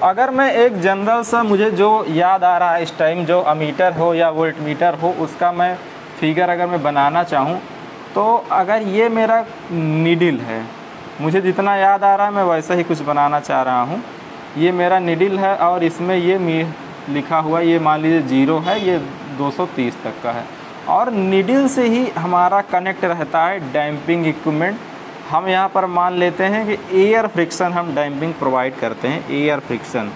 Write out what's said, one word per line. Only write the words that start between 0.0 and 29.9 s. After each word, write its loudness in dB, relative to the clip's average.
अगर 2
मैं 2
एक 4
जनरल 2
सा, 0
मुझे 2
जो 4
याद 4
आ 4
रहा 2
है 0
इस -6
टाइम, 0
जो 4
अमीटर 2
हो 2
या 4
वोल्टमीटर 0
हो, 0
उसका -2
मैं 0
फिगर 2
अगर 0
मैं -2
बनाना 2
चाहूँ, -2
तो 2
अगर 2
ये 2
मेरा 2
नीडल 2
है, -6
मुझे 0
जितना 0
याद 4
आ 6
रहा 2
है -2
मैं 0
वैसा 0
ही 0
कुछ -2
बनाना 2
चाह 0
रहा 0
हूँ। -4
ये 4
मेरा 2
नीडल 0
है 2
और 2
इसमें -2
ये 2
मी-, 0
लिखा -2
हुआ, 0
ये 4
मान 2
लीजिए 4
ज़ीरो 2
है, -2
ये 2
दो -2
सौ -4
तीस -4
तक -8
का -4
है, -8
और 2
नीडल 2
से 2
ही 2
हमारा 2
कनेक्ट -2
रहता 0
है -2
डैम्पिंग -2
इक्विपमेंट। -2
हम 0
यहाँ 2
पर 0
मान 0
लेते 2
हैं 0
कि -2
एयर 4
फ्रिक्शन -2
हम -4
डैम्पिंग -2
प्रोवाइड -2
करते -4
हैं, -4
एयर 0
फ्रिक्शन। -6